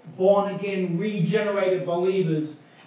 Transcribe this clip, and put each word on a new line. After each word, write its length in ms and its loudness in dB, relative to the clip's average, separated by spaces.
born-again, 840 0
regenerated 880 0
believers 720 0